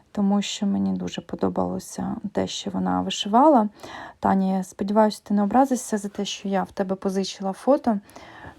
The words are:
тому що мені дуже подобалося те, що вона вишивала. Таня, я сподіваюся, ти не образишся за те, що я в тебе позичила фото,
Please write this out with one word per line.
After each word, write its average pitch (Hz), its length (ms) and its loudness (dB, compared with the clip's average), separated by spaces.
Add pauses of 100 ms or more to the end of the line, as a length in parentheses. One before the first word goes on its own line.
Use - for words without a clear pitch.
(120)
тому 202 300 2
що - 240 -4
мені 196 260 0
дуже 180 280 -6
подобалося - 960 -4 (160)
те, 190 140 -2
що - 240 -8
вона 185 300 0
вишивала. 214 680 4 (520)
Таня, 190 360 2
я 185 80 -2
сподіваюся, 208 600 2
ти 208 100 -2
не 208 80 4
образишся 240 560 2
за 202 100 -8
те, 202 160 -6
що - 240 -8
я 190 140 0
в 185 100 -8
тебе 196 220 -2
позичила 190 580 -4
фото, 247 460 2 (600)